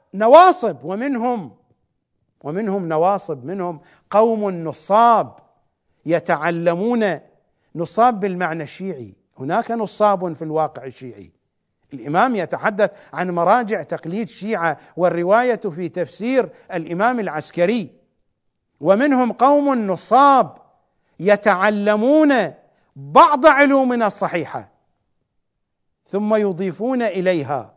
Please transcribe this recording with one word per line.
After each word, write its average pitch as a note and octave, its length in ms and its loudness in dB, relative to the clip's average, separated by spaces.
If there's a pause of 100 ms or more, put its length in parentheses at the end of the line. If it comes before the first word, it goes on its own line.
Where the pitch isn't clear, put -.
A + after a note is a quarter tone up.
(140)
نواصب، A#3 720 6
ومنهم، A3+ 720 -6 (840)
ومنهم F#3+ 480 -6
نواصب، E3 560 -2
منهم F3 360 -8 (300)
قوم G#3+ 400 2
نصاب F#3 880 0 (680)
يتعلمون"، E3+ 1120 -2 (540)
نصاب G#3+ 460 0
بالمعنى F3 420 -4
الشيعي، C#3+ 520 -12 (240)
هناك F3 320 -4
نصاب G3+ 600 -2
في D3 100 -14
الواقع D#3 420 -4
الشيعي. A2+ 480 -18 (640)
الإمام F#3 420 0
يتحدث F#3+ 540 -2 (220)
عن F3+ 180 -6
مراجع F#3+ 520 0
تقليد E3+ 460 -8
شيعة، F3 500 -6 (180)
والرواية F3+ 640 0
في F3 280 -8
تفسير G#3+ 600 -4 (220)
الإمام F#3+ 480 -2
العسكري: F3 680 -4 (920)
"ومنهم A#3+ 520 2
قوم C#4+ 420 2 (120)
نصاب A#3+ 720 2 (640)
يتعلمون G#3 1300 2 (420)
بعض C4 500 4
علومنا C4+ 600 4
الصحيحة، D#3+ 640 -6 (1400)
ثم G#3+ 280 -2
يضيفون G3+ 680 -2
إليها"، E3+ 760 -4